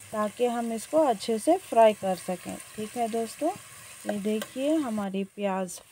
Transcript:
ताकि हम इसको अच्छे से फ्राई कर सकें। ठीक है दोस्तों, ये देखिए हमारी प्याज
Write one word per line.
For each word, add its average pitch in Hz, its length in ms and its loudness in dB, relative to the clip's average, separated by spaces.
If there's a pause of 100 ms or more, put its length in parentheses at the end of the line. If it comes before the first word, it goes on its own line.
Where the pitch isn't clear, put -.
(120)
ताकि 214 340 -2
हम 233 280 -2
इसको 226 240 -2
अच्छे 233 420 2
से 320 180 4
फ्राई 226 360 8
कर 190 220 -2
सकें। 185 420 -8 (180)
ठीक 214 220 -8
है 233 100 0
दोस्तों, 226 420 -2 (640)
ये 208 80 -2
देखिए 220 560 0
हमारी 214 480 -2
प्याज 190 580 -4 (100)